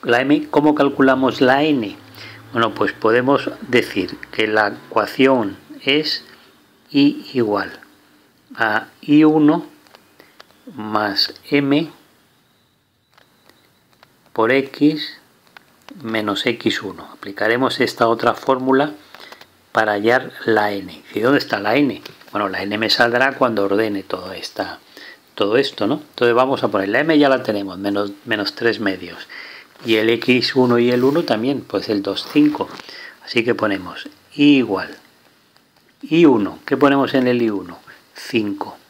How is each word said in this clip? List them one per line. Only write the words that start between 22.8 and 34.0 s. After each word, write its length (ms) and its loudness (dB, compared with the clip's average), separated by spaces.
saldrá 440 2
cuando 300 0
ordene 400 -2
todo 280 -10
esta, 460 -10
todo 220 0
esto, 320 -2
¿no? 60 0
Entonces 380 0
vamos 300 2
a 60 0
poner 220 -2
la 100 0
M, 180 2
ya 100 6
la 140 2
tenemos, 360 -6
menos, 340 -4
menos 300 -4
tres 240 -2
medios. 480 -6
Y 120 2
el 140 2
X 440 0
uno 240 4
y 140 2
el 100 0
uno 220 2
también, 380 -2
pues 260 -6
el 140 -2
dos, 300 -6
cinco. 360 2
Así 180 -2
que 140 0
ponemos 520 -6